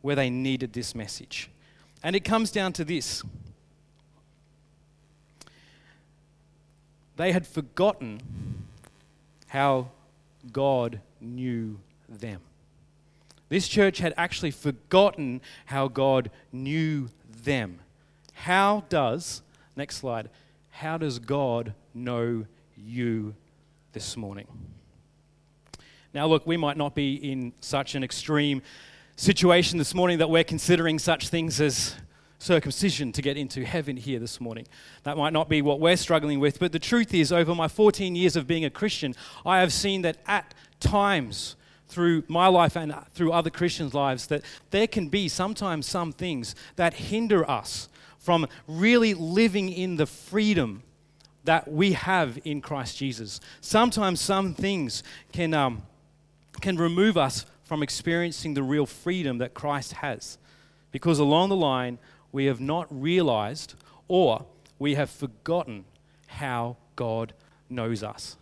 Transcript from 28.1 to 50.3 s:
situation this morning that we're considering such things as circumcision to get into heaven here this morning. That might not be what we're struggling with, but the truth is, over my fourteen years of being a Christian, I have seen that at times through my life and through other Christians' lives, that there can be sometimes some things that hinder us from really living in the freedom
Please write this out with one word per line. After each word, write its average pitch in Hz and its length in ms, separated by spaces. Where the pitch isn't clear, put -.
situation 175 600
this 147 160
morning 180 240
that 156 100
we're 165 140
considering 165 560
such - 300
things 165 300
as 147 360
circumcision 147 720
to - 80
get 139 160
into 135 300
heaven 147 320
here 123 220
this 113 200
morning. 117 280
That 147 120
might 156 160
not 151 160
be 151 140
what 143 160
we're 170 180
struggling 147 420
with, 143 200
but 175 120
the 165 60
truth 233 380
is, 160 160
over 170 240
my 160 120
fourteen 202 480
years 175 200
of 160 100
being 160 180
a 143 60
Christian, 160 460
I 185 180
have 170 120
seen 196 300
that 160 140
at 202 260
times 196 760
through 170 400
my 170 180
life 175 300
and 151 180
through 165 220
other 165 180
Christians' 160 460
lives, 139 320
that 147 160
there 208 160
can 190 220
be 190 200
sometimes 185 600
some 170 240
things 139 420
that 170 180
hinder 202 560
us - 400
from 165 260
really 214 480
living 185 540
in 180 260
the 151 100
freedom 180 800